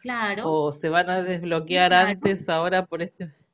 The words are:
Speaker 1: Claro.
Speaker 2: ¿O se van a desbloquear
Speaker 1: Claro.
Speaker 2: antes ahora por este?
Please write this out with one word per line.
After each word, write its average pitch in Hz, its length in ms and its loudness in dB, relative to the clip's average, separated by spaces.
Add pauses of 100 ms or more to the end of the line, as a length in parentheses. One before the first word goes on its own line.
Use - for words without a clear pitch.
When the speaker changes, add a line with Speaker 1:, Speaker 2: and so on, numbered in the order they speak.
Speaker 1:
Claro. 214 480 -4
Speaker 2:
¿O 151 220 0
se 151 180 -4
van 180 200 2
a 185 120 0
desbloquear 175 680 0
Speaker 1:
Claro. 185 200 6
Speaker 2:
antes 190 380 -2
ahora 180 360 0
por 165 160 -6
este? 170 320 -12 (200)